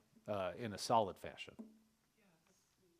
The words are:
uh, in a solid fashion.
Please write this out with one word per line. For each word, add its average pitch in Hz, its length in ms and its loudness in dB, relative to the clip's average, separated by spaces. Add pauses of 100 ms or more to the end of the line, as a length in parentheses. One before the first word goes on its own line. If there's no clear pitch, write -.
(260)
uh, 98 320 0
in 117 140 -4
a 95 60 -6
solid 107 400 4
fashion. - 360 -12 (1500)